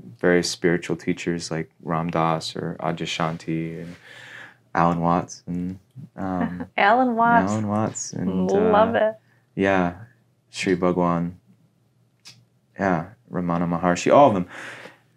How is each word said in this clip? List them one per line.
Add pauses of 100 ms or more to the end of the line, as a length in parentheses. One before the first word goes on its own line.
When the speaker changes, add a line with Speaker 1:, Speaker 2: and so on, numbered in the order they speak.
(200)
Speaker 1:
various
spiritual
teachers
like (120)
Ram
Dass
or
Adyashanti
and (800)
Alan
Watts
and, (360)
um,
Speaker 2:
<laughs>
Alan
Watts.
Speaker 1:
Alan
Watts
and,
Speaker 2:
Love
Speaker 1:
uh,
Speaker 2:
it. (400)
Speaker 1:
yeah, (560)
Sri
Bhagwan, (1400)
yeah, (240)
Ramana
Maharshi,
all
of
them. (680)